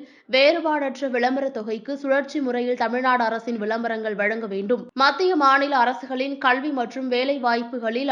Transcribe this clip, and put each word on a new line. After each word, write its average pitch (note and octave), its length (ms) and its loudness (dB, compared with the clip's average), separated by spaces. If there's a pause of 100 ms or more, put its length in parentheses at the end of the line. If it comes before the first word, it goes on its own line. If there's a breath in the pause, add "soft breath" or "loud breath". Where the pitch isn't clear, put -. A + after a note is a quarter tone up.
(320 loud breath)
வேறுபாடற்ற C#4+ 800 2
விளம்பர B3+ 400 0
தொகைக்கு A3 480 -6
சுழற்சி C#4 440 0
முறையில் B3 360 -2
தமிழ்நாடு B3 460 2
அரசின் A3+ 340 -2
விளம்பரங்கள் A3 580 -4
வழங்க G#3+ 320 -2
வேண்டும். G3+ 360 -2 (100)
மத்திய, C#4+ 420 2
மாநில C#4 420 4
அரசுகளின் C4 600 -2
கல்வி C4+ 340 0
மற்றும் B3+ 360 -4
வேலை B3+ 320 0
வாய்ப்புகளில் A#3+ 720 -2